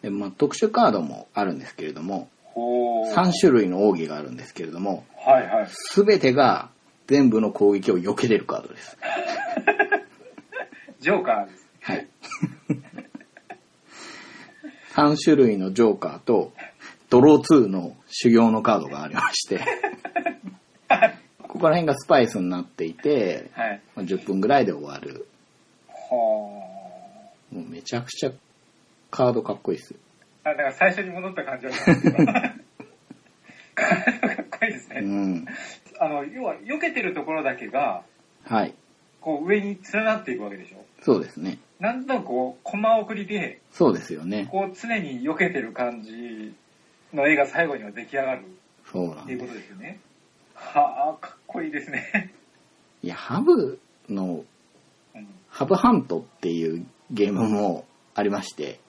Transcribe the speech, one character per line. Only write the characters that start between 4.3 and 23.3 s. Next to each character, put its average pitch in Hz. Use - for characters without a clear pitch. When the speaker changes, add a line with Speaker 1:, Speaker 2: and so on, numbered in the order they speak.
Speaker 1:
ん 62
で -
す -
け 87
れ 80
ど 85
も、 98
Speaker 2:
は 131
い -
は 110
い。 98
Speaker 1:
す -
べ 202
て 131
が 123
全 139
部 110
の 104
攻 101
撃 98
を 92
避 92
け -
れ 110
る -
カ -
ー -
ド -
で -
す。 -
Speaker 2:
<laughs> -
ジ 156
ョ 196
ー -
カ -
ー -
で -
す。 -
Speaker 1:
は -
い。 -
<laughs> -
三 151
種 160
類 117
の 95
ジ 107
ョ 107
ー -
カ 92
ー 90
と、 104
ド 123
ロ 147
ー -
ツ -
ー -
の 92
修 -
行 117
の 110
カ 110
ー 85
ド 73
が -
あ -
り -
ま -
し -
て、 -
<laughs> -
こ -
こ 165
ら 151
辺 175
が 139
ス -
パ 151
イ 113
ス 110
に 90
な 90
っ -
て -
い 80
て、 104